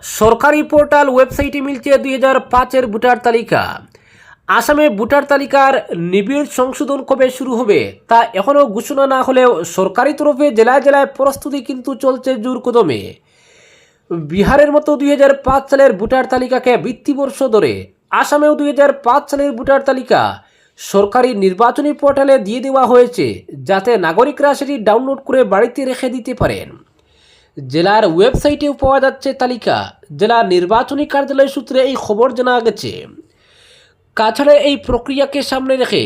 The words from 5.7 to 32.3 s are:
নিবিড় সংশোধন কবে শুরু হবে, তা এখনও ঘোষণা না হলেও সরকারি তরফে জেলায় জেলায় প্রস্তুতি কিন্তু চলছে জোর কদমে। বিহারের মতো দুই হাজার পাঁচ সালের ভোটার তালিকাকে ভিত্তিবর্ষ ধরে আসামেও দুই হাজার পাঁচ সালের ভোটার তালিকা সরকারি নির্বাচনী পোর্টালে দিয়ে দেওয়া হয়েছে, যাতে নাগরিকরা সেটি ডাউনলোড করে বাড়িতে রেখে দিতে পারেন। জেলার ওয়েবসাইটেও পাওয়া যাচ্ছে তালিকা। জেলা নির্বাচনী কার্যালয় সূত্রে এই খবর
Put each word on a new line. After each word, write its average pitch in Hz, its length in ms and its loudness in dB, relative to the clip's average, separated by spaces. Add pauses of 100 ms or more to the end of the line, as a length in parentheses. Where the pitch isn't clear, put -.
নিবিড় 214 420 -2
সংশোধন 262 540 -4
কবে 262 260 2
শুরু 254 240 -8
হবে, 208 260 0 (280)
তা 175 100 4 (160)
এখনও 277 320 2
ঘোষণা 233 400 -2
না 262 160 0
হলেও 254 280 4 (180)
সরকারি 233 460 0
তরফে 294 360 0
জেলায় 240 340 2
জেলায় 277 300 4
প্রস্তুতি 277 480 -4
কিন্তু 254 320 -10
চলছে 262 420 -2
জোর 254 240 -6
কদমে। 220 400 0 (1300)
বিহারের 240 460 2
মতো 294 240 0
দুই 285 140 0
হাজার 277 220 4 (100)
পাঁচ 262 260 0
সালের 277 260 4
ভোটার 226 320 -2
তালিকাকে 254 500 0
ভিত্তিবর্ষ 254 720 -4
ধরে 202 260 2 (400)
আসামেও 294 420 2
দুই 294 160 -2
হাজার 277 200 4 (120)
পাঁচ 254 260 2
সালের 285 240 -2
ভোটার 269 300 0
তালিকা 254 380 0 (600)
সরকারি 208 560 0
নির্বাচনী 226 580 0
পোর্টালে 277 440 2
দিয়ে 220 220 -6
দেওয়া 262 260 0
হয়েছে, 240 400 2 (360)
যাতে 190 360 -2
নাগরিকরা 240 560 0
সেটি 277 240 -6
ডাউনলোড 240 460 0
করে 262 200 0
বাড়িতে 214 380 -2
রেখে 262 280 -6
দিতে 254 240 -8
পারেন। - 340 -4 (880)
জেলার 170 500 0
ওয়েবসাইটেও 285 680 0
পাওয়া 269 260 2
যাচ্ছে 269 340 -2
তালিকা। 247 420 -2 (400)
জেলা 220 280 2
নির্বাচনী 220 600 0
কার্যালয় 277 460 0
সূত্রে 269 300 -4
এই 262 140 -2
খবর 220 360 -2